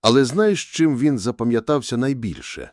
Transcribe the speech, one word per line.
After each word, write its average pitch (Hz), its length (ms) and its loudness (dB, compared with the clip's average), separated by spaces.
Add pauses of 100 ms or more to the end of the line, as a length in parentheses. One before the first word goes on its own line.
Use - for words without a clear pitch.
Але 123 220 4
знаєш, 196 480 0
чим 156 260 2
він 139 200 2
запам'ятався 117 760 -2
найбільше? 117 760 -6